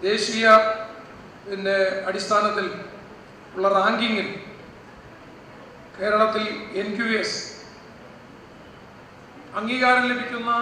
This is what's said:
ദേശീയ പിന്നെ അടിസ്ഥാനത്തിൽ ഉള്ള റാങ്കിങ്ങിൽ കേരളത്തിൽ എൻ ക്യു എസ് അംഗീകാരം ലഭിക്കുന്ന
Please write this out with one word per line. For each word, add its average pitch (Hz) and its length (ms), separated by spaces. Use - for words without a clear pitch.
ദേശീയ 220 400
പിന്നെ 196 300
അടിസ്ഥാനത്തിൽ 208 580
ഉള്ള 190 100
റാങ്കിങ്ങിൽ 220 500
കേരളത്തിൽ 214 440
എൻ 214 60
ക്യു 233 100
എസ് - 200
അംഗീകാരം 247 520
ലഭിക്കുന്ന 233 400